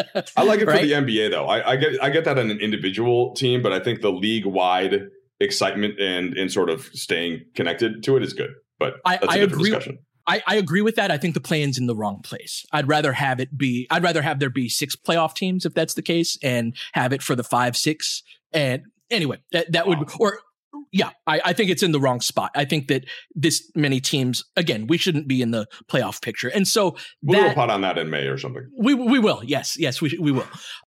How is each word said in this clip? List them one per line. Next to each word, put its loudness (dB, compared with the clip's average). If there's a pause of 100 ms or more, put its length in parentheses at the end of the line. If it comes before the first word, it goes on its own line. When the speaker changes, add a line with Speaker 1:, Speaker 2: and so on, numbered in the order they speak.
(360)
Speaker 1:
I 6
like 4
it 2
Speaker 2:
Right? 6
Speaker 1:
for 4
the 2
N 2
B 2
A, 2
though. 0
I, 2
I 4
get, 0
I 2
get 2
that 2
on 2
an -4
individual 0
team, 2
but 2
I 0
think -2
the 2
league-wide 0 (320)
excitement 0
and, -2
and -2
sort 0
of -2
staying -4 (140)
connected -2
to 2
it -2
is -6
good. -6 (280)
But -2 (100)
Speaker 2:
I, 2
Speaker 1:
that's -2
a 2
Speaker 2:
I 2
Speaker 1:
different 4
Speaker 2:
agree. 2
Speaker 1:
discussion. -6 (280)
Speaker 2:
I, 0
I 2
agree 0
with 2
that. 2
I 2
think 0
the -4
play-in's 0
in 0
the 0
wrong -4
place. -12
I'd 0
rather 2
have -2
it -8
be, -2
I'd 2
rather 2
have 0
there 0
be -2
six -4
playoff 0
teams -2
if -2
that's 0
the -6
case, 0
and 0 (160)
have 0
it -2
for -2
the -2
five, 0
six. -4 (300)
And 0 (280)
anyway, 0 (140)
that, 0
that 2
would, 2
Speaker 1:
Wow. -8
Speaker 2:
or 2 (540)
yeah, 0 (160)
I, 2
I 2
think 2
it's -2
in 4
the 2
wrong 2
spot. -2
I 0
think -2
that 0 (300)
this 0
many 2
teams, 0 (120)
again, 0
we 2
shouldn't 0
be 0
in 0
the -2 (240)
playoff -2
picture. -6
And 0
so 2 (240)
Speaker 1:
We'll 4
do 6
a 4
Speaker 2:
that 0
Speaker 1:
pod 2
on 0
that 0
in -2
May -2
or -4
something. -10 (100)
Speaker 2:
We, 4
we 4
will. 2
Yes. -2
Yes, -2
we, 0
we 2
will. 0 (400)